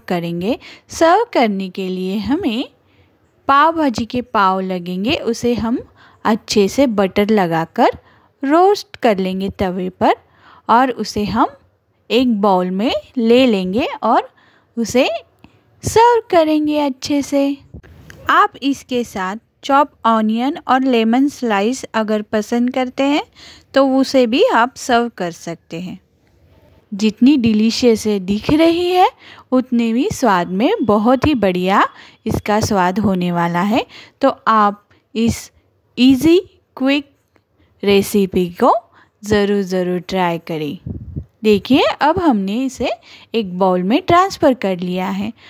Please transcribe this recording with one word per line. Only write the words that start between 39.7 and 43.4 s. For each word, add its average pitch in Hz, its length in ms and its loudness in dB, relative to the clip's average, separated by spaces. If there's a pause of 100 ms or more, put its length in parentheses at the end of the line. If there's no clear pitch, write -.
ट्राई 175 400 -2
करें। 156 380 -8 (640)
देखिए 220 420 2 (160)
अब 320 180 2
हमने 226 460 -2
इसे 262 260 -6 (440)
एक 185 240 -6